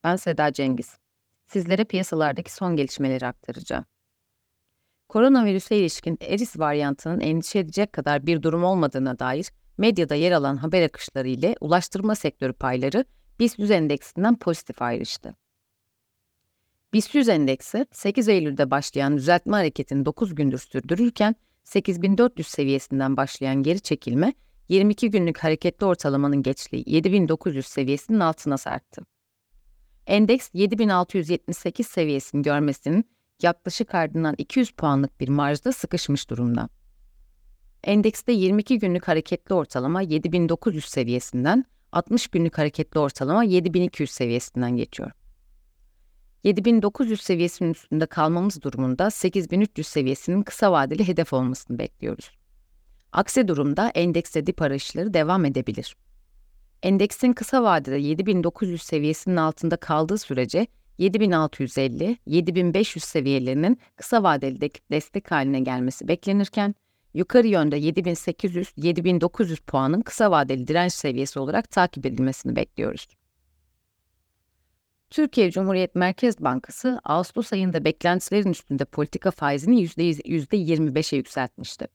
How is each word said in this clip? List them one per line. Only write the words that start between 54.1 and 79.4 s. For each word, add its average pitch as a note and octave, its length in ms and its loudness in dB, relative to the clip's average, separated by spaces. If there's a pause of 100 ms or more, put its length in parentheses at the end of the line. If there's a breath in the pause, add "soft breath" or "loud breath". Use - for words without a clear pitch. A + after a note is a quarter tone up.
dip F#3 160 -2
arayışları D#3 520 -4
devam E3+ 300 2
edebilir. C3+ 520 -4 (840)
Endeksin G3+ 500 2
kısa A#3+ 300 0
vadede D3+ 340 2
yedi D#3 300 -2
bin F#3 180 2
dokuz F3 240 -2
yüz E3+ 140 -6
seviyesinin D#3 540 -2
altında D#3+ 400 0
kaldığı D#3+ 420 -2
sürece C#3+ 480 -2 (320)
yedi G3 220 2
bin G#3+ 100 4
altı D#3 320 0
yüz C3 160 -4
elli, C#3 480 -2
yedi E3 280 2
bin F3 200 2
beş G#3 220 0
yüz D#3+ 80 -10
seviyelerinin C#3 760 0 (160 soft breath)
kısa - 260 0
vadeli C#3 380 0
de-, D3 100 -2 (200)
destek D3+ 400 -4
haline C#3 300 0
gelmesi B2+ 480 -4
beklenirken, G3+ 680 0 (400)
yukarı A3+ 320 4
yönde D#3 300 2
yedi D#3+ 280 0
bin F3 100 -2
sekiz F3 400 -6
yüz, F3 220 -6
yedi E3 280 -2
bin F3+ 160 2
dokuz F3 300 0
yüz D#3 100 -6
puanın C#3+ 400 0
kısa G#3+ 300 0
vadeli C3+ 380 0
direnç F3 240 2
seviyesi C3+ 460 -4
olarak D#3+ 320 -2
takip F3 360 0
edilmesini C3 500 -2
bekliyoruz. - 520 -6 (2000)
Türkiye B3+ 400 2
Cumhuriyet F#3 440 -2
Merkez F#3 460 0
Bankası, D3 640 -4
Ağustos F3+ 480 -2
ayında F#3 320 0
beklentilerin F3+ 640 0
üstünde C#3 340 -4
politika - 460 -2
faizini D#3 500 2